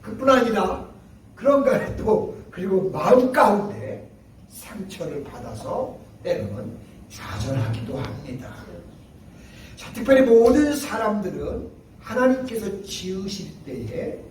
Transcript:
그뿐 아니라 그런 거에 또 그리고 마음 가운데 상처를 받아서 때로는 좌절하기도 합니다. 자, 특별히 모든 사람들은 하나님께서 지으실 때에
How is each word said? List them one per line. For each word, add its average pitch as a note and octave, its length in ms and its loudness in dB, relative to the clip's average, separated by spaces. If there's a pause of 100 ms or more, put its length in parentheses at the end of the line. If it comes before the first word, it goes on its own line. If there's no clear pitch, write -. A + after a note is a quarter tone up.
그뿐 C4 280 0
아니라 G#3+ 580 2 (480)
그런 C#4 280 4
거에 - 320 2
또 - 420 0 (140)
그리고 F#3 400 0
마음 B3 400 4
가운데 G3+ 760 0 (400)
상처를 D3 760 -10
받아서 A#2+ 760 -8 (260)
때로는 G2+ 540 -6 (320)
좌절하기도 - 880 -6
합니다. - 560 -10 (1200)
자, - 180 -16
특별히 C4 280 4
모든 C4 540 6
사람들은 G#3+ 920 -4 (300)
하나님께서 A3+ 840 0
지으실 F#3 680 -8 (140)
때에 C3+ 540 -8 (100)